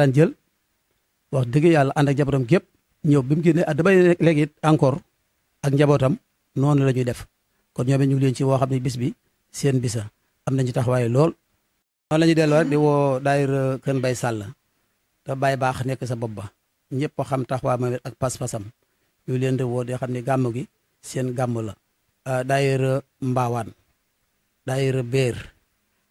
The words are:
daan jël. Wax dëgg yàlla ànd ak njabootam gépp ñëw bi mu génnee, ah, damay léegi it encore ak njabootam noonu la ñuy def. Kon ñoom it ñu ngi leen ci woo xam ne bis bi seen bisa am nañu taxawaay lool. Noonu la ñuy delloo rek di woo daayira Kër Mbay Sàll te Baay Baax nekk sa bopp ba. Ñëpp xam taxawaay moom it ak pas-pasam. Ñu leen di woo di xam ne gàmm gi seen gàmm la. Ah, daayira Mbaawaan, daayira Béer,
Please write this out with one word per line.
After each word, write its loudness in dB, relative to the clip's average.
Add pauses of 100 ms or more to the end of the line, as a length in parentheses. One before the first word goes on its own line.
daan 2
jël. 4 (1000)
Wax -2
dëgg 2
yàlla 4
ànd 2
ak 0
njabootam 0
gépp 2 (400)
ñëw 4
bi 0
mu 0
génnee, 4
ah, 0
damay 6
léegi 4
it -2
encore 2 (640)
ak 0
njabootam 2 (380)
noonu 2
la 2
ñuy -2
def. -6 (480)
Kon -4
ñoom 2
it 2
ñu 2
ngi 2
leen 2
ci -4
woo 2
xam -2
ne -2
bis -4
bi -4 (380)
seen 0
bisa -6 (360)
am -2
nañu 0
taxawaay 0
lool. 2 (800)
Noonu 0
la 4
ñuy 4
delloo 4
rek 2
di 0
woo 2
daayira 0
Kër -4
Mbay -2
Sàll -4 (800)
te -8
Baay 0
Baax -2
nekk -6
sa -6
bopp -8
ba. -12 (400)
Ñëpp -6
xam -4
taxawaay -2
moom -2
it -8
ak -14
pas-pasam. -6 (640)
Ñu -2
leen 0
di -4
woo -4
di -8
xam -6
ne -6
gàmm -2
gi -8 (340)
seen -6
gàmm -4
la. -10 (520)
Ah, -4
daayira 0 (200)
Mbaawaan, -4 (960)
daayira -2
Béer, 0 (760)